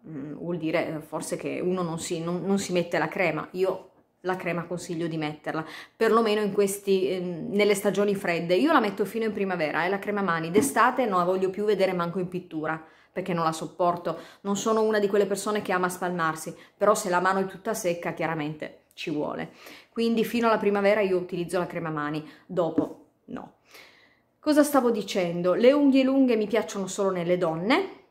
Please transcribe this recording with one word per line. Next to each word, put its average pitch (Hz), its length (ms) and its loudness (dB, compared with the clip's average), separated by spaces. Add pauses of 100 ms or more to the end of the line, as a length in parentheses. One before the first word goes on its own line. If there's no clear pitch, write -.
mm, 151 280 -12
vuol 170 220 -6
dire, 156 320 -2
eh, 156 120 -6
forse 160 360 -8
che 139 240 -6
uno 180 220 -2
non 165 160 -4
si, 165 240 -6
non, 175 220 -4
non 196 140 0
si 196 140 -4
mette 175 260 0
la 156 100 0
crema. 160 440 -2
Io 185 380 2 (300)
la 185 160 -2
crema 170 280 -4
consiglio 170 420 -6
di 160 120 -4
metterla, 156 440 -6 (320)
perlomeno 214 460 4
in 202 140 0
questi, 196 560 2
ehm, 180 400 -4
nelle 208 240 4
stagioni 202 400 2
fredde. 175 400 0
Io 262 180 4
la 285 80 6
metto 208 240 -2
fino 220 220 -4
in 214 60 -2
primavera, 170 520 -2
eh, 180 60 0
la 196 80 -2
crema 208 240 -4
mani. 165 280 -2
D'estate 240 540 2
non 196 140 0
la 175 60 2
voglio 185 260 0
più 190 140 -4
vedere 190 280 2
manco 175 260 -4
in 180 100 -4
pittura, 160 540 -6 (300)
perché 185 220 -4
non 165 100 0
la 160 80 2
sopporto. 175 680 -2 (240)
Non 202 140 -2
sono 226 260 2
una 220 160 2
di 202 100 2
quelle 202 180 4
persone 202 340 -2
che 202 120 -4
ama 180 180 0
spalmarsi, 165 640 -4 (220)
però 208 180 4
se 208 160 -4
la 175 100 2
mano 190 200 2
è 190 60 0
tutta - 280 -6
secca, 170 400 -4
chiaramente 156 720 -6 (100)
ci - 160 -8
vuole. 156 420 -6 (380)
Quindi 233 340 0
fino 240 240 0
alla 220 100 4
primavera 202 420 4
io 190 180 2
utilizzo 175 400 -4
la 175 80 0
crema 170 240 -6
mani, 151 360 -6 (200)
dopo 160 640 -2 (180)
no. - 300 -14 (840)
Cosa 302 220 4
stavo 262 280 4
dicendo? 180 640 0
Le 240 180 6
unghie 277 300 6
lunghe 262 340 4
mi 214 100 0
piacciono 208 400 -2
solo 190 240 0
nelle 175 280 0
donne 185 720 0